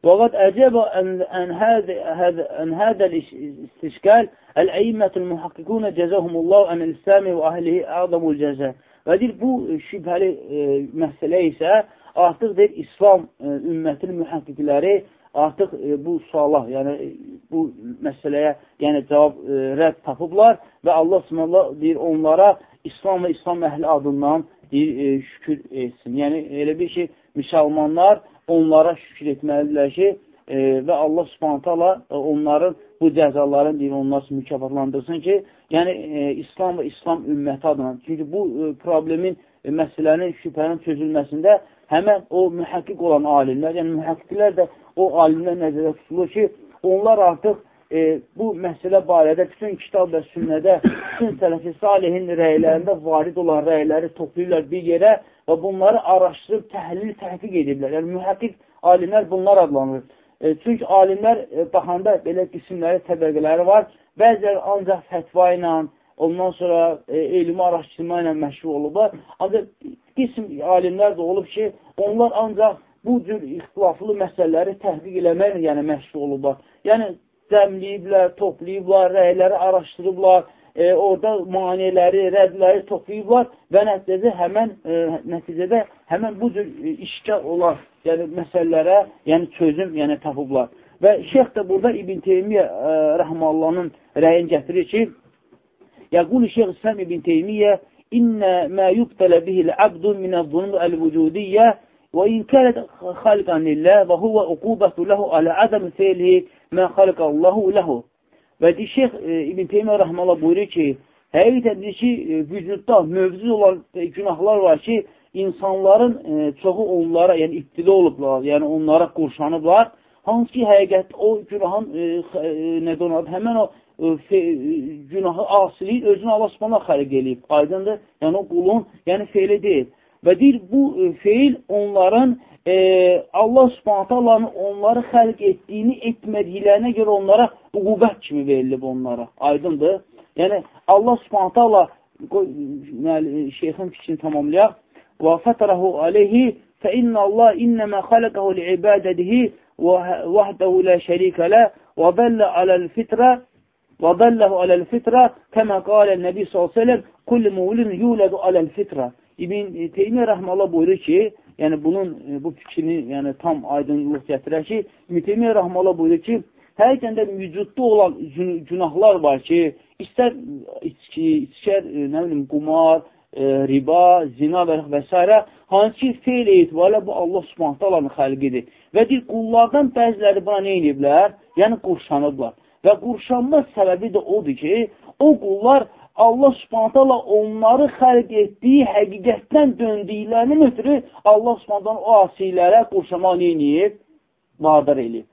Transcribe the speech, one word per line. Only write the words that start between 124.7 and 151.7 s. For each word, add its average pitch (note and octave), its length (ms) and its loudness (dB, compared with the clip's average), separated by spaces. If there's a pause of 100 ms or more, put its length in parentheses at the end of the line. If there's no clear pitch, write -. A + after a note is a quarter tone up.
günahı, F#3 300 -4
asiliyi G3+ 600 -2
özünü G3+ 260 0
Allah G#3+ 180 0
Subhanahu A3 340 -4 (100)
xəliq C#3 280 -2
eləyib. B2+ 280 -6
Aydındır? F#3+ 500 0 (240)
Yəni D#3+ 140 0
o G3 120 -6
qulun, F#3 380 0 (200)
yəni G3 200 -4
feyli G3 360 0
deyil. D3+ 240 0 (380)
Və F3+ 100 6
deyir, A3 260 4
bu, G#3+ 220 0 (100)
e, F3+ 200 0
feil A#3+ 440 2 (100)
onların, G#3 720 2 (240)
e, F3+ 120 0 (540)
Allah B3 420 4
Subhanahu G3 380 -4
taalanın A3+ 460 2
onları G3+ 460 -2
xəlq A3+ 420 2
etdiyini G#3+ 600 -2
etmədiklərinə G#3 920 0
görə G#3+ 160 0
onlara G3+ 400 4 (180)
uqubət G#3 520 0
kimi C#3+ 260 -6
verilib C3 360 -2
onlara. B2+ 540 -8
Aydındır? D3+ 640 0 (360)
Yəni, F#3 260 -2 (220)
Allah A3 320 4
Subhanahu G3 380 -4
taala, A3 320 4 (340)
qoy, F#3 260 -4
deməli, D3 1040 -6
şeyxin E3+ 380 -8
fikrini - 280 -10
tamamlayaq. D#3 560 0 (460)
Və D#3+ 200 2
fətərəhu G3 580 0
aleyhi G3+ 460 2 (320)
fə G3 180 -4
inna A#3 260 0
Allah G#3 340 4
innəmə G#3+ 480 -2
xaləqəhu A3 520 0
li'ibadədihi F#3 880 0 (320)
və F3+ 220 2 (280)
vəhdəhu F#3 580 2
la F#3 160 4
şərikə F3 500 -2
lə A3 140 6 (300)